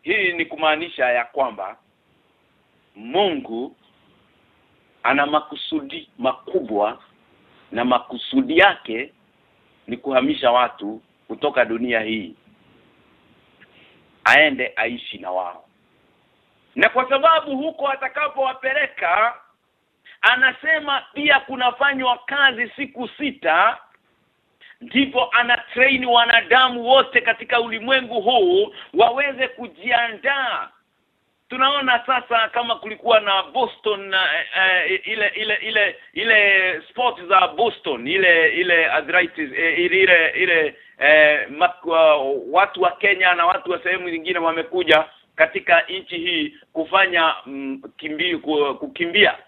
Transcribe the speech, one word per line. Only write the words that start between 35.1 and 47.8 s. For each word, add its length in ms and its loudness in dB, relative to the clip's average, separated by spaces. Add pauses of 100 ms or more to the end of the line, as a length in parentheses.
ile, 260 -4
ile, 420 -2 (160)
ile 800 2
sport 380 -4
za 200 4
Boston, 600 -4
ile, 400 4
ile 380 2
arthritis, 680 -2
eh, 220 -2
ile, 240 2
ile, 280 4
ile, 460 0 (220)
eh, 520 4
mak-, 360 -2
wa-, 360 4 (280)
watu 320 0
wa 80 2
Kenya 440 2
na 120 0
watu 240 -2
wa 120 -4
sehemu 260 -4
nyingine 300 -6
wamekuja 680 0 (320)
katika 440 2
nchi 380 -10
hii 380 -4 (160)
kufanya, 600 0 (120)
mm, 360 -10 (140)